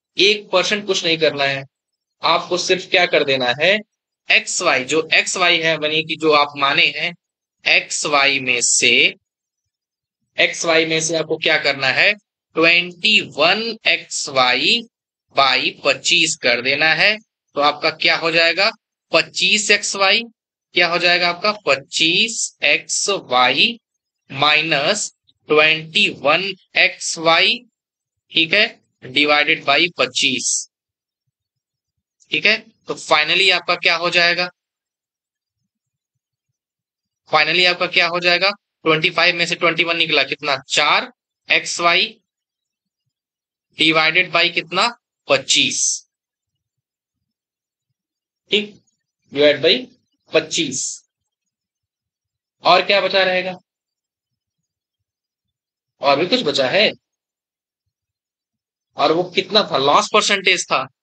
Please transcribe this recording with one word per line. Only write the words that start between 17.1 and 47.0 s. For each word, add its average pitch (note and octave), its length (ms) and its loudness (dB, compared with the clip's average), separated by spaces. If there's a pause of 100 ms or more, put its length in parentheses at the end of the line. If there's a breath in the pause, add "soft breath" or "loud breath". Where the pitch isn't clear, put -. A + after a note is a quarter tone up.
तो D3 40 -2
आपका D3 300 0
क्या D#3+ 260 0
हो D#3+ 140 -2
जाएगा, E3+ 400 0 (420)
पच्चीस F3+ 580 0
एक्स G3+ 260 0
वाई, G3+ 260 2 (520)
क्या F3 140 2
हो E3+ 100 -2
जाएगा F3 300 2
आपका, F3 240 -2 (140)
पच्चीस E3 680 -2 (280)
एक्स D#3 440 -2
वाई C3+ 580 0 (640)
माइनस D3+ 800 -2 (380)
ट्वेंटी D#3+ 600 2 (120)
वन D3+ 220 0 (340)
एक्स F3+ 420 -2
वाई, F3 400 2 (760)
ठीक D#3+ 220 0
है, G#3 100 2 (420)
divided D3 580 0
by C#3 160 2 (180)
पच्चीस, - 680 -4 (1600)
ठीक D#3 140 -2
है। G#3+ 100 2 (320)
तो C#3+ 60 -4
finally D#3+ 580 2
आपका F3 240 0
क्या F3 200 0
हो E3+ 140 -2
जाएगा, F3 380 2 (2750)
finally D#3+ 360 2
आपका F3+ 220 0
क्या F3 180 0
हो F3 140 -2
जाएगा, F3 300 0 (340)
ट्वेंटी D#3+ 260 2
फ़ाइव E3 260 0
में E3+ 100 -2
से E3+ 80 -4
ट्वेंटी E3 300 0
वन E3+ 120 -4
निकला D#3+ 280 0
कितना, D3 320 -6 (120)
चार F#3 440 0 (360)
एक्स - 320 -2
वाई F#3 340 0 (1600)
divided D#3+ 540 2
by F3 220 2
कितना, F3 340 -2 (400)
पच्चीस, C3+ 500 0 (2750)